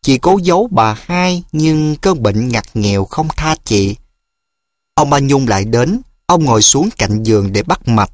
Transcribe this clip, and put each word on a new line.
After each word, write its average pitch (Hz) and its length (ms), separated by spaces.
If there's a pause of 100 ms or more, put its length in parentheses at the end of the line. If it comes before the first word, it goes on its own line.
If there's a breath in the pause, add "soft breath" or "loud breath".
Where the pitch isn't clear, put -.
Chị 131 160
cố 190 240
giấu 185 280
bà 110 340
hai, 180 380 (100)
nhưng 151 440
cơn 165 260
bệnh 107 260
ngặt 117 160 (100)
nghèo 101 300
không 156 320
tha 156 280
chị. 101 320 (960)
Ông 147 160
ba 143 80
Nhung 135 300
lại 98 160
đến, 123 360 (260)
ông 170 180
ngồi 113 180
xuống 147 260 (100)
cạnh 107 240
giường 104 300
để 98 100
bắt - 260
mạch. 107 260